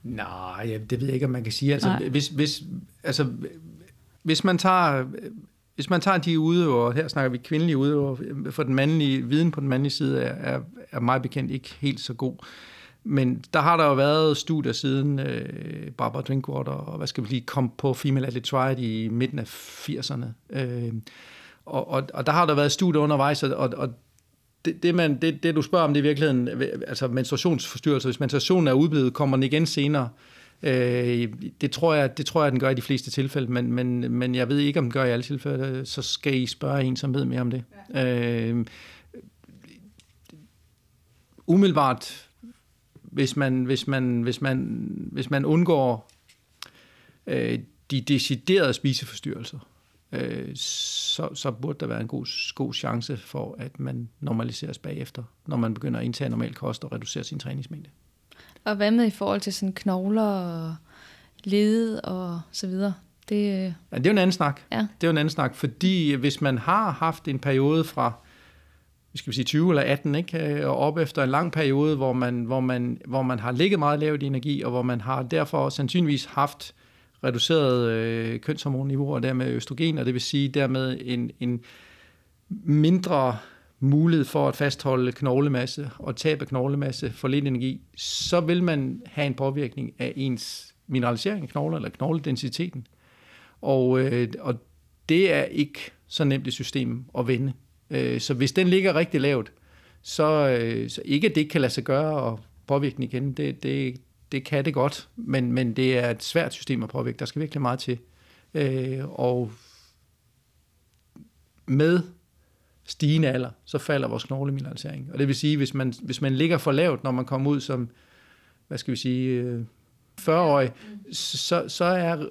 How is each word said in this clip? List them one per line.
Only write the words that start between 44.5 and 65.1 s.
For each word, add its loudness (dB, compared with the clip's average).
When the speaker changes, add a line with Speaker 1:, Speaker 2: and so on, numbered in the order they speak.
Speaker 1:
hvis -6
man 2
undgår, 4
øh, 0
de 0
deciderede 2
spiseforstyrrelser, -4
øh, -6
så, -4
så -4
burde -6
der -4
være -4
en -6
god, -6
god -4
chance -4
for, -10
at -12
man -6
normaliseres -4
bagefter, -10
når -4
man 0
begynder -4
at -4
indtage -4
normal -4
kost -8
og -10
reducere -8
sin -10
træningsmængde. -10
Speaker 3:
Og -2
hvad 2
med 6
i 4
forhold -2
til -6
sådan -4
knogler 0
og -2
led 4
og -6
så -8
videre? -2
Det, 0
øh -4
Speaker 1:
Ja, -2
det 2
er 8
jo -
en 4
anden 6
snak. 0
Speaker 3:
Ja. -2
Speaker 1:
Det -2
er 6
jo 6